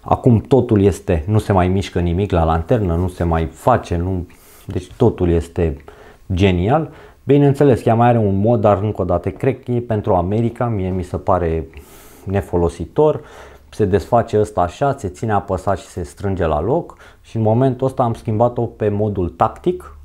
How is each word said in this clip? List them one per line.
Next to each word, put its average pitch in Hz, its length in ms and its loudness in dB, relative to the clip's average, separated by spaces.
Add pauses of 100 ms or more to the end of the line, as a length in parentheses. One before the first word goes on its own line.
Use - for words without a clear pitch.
Acum 110 380 2
totul 120 420 2
este, 92 460 0
nu 107 100 0
se 104 140 -2
mai 90 160 4
mișcă 95 320 -2
nimic 87 320 -2
la 82 120 2
lanternă, 85 520 0
nu 90 120 0
se 87 160 -6
mai 82 220 0
face, - 520 -2
nu, 90 300 -4 (380)
deci - 260 -8
totul 90 380 2
este 82 480 -2 (560)
genial. 98 560 2 (340)
Bineînțeles, 139 640 4
ea 113 100 4
mai 117 120 4
are 120 100 4
un 98 220 2
mod, 110 220 2
dar 101 200 4
încă 104 200 -4
o 92 40 0
dată, 87 240 -2
cred 123 340 -4
că 123 80 -8
e 120 80 0
pentru 110 340 -2
America, 110 540 0
mie 95 220 -4
mi 92 140 -4
se 90 140 -8
pare 85 500 -2 (560)
nefolositor. 95 1000 -2 (480)
Se - 160 -2
desface 104 540 0
ăsta 104 220 -2
așa, 135 360 -2
se 98 100 -10
ține 110 240 -6
apăsat 95 460 -2
și - 80 -16
se - 180 -10
strânge 92 420 -4
la 76 160 0
loc 139 360 -4 (240)
și - 140 -20
în 113 60 -2
momentul 123 460 0
ăsta 131 160 -2
am 117 100 -2
schimbat-o 120 520 -2
pe 107 240 -2
modul 101 400 -2
tactic - 760 -4